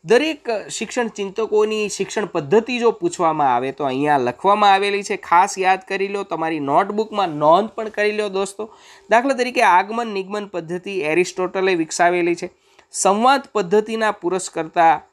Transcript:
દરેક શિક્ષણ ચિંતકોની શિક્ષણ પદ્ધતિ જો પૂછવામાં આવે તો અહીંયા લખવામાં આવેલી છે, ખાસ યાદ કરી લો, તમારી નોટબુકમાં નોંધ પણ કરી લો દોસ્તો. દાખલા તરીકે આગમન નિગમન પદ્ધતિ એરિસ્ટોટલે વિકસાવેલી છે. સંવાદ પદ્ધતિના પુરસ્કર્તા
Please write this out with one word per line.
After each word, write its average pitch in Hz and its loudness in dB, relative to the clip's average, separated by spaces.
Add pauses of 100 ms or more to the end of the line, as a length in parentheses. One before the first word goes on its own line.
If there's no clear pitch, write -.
દરેક 233 0
શિક્ષણ 233 -4
ચિંતકોની 214 -2
શિક્ષણ 202 -4
પદ્ધતિ 202 0
જો 226 2
પૂછવામાં 160 0
આવે 131 -2
તો 151 -8
અહીંયા 143 0
લખવામાં 196 2
આવેલી 202 0
છે, 202 -6
ખાસ 185 2
યાદ 185 2
કરી 196 -4
લો, 202 -6
તમારી 160 -4
નોટબુકમાં 196 0
નોંધ 160 2
પણ 220 -8
કરી 208 -2
લો 208 -4
દોસ્તો. 196 -6 (340)
દાખલા 247 2
તરીકે 247 -2
આગમન 208 2
નિગમન 202 -6
પદ્ધતિ 180 -8
એરિસ્ટોટલે 180 0
વિકસાવેલી 175 0
છે. 180 -12 (420)
સંવાદ 240 2 (120)
પદ્ધતિના 214 0
પુરસ્કર્તા 170 0 (120)